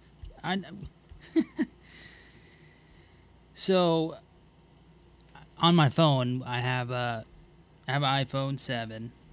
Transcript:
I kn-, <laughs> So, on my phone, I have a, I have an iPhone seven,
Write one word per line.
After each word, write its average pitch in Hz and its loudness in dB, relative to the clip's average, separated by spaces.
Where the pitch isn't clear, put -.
I 185 -4
kn-, 190 -12
<laughs> 320 2
So, 165 0
on 170 6
my 151 6
phone, 127 2
I 123 -2
have 127 -2
a, 120 -4
I 127 -4
have 143 0
an 135 2
iPhone 135 -4
seven, 117 -8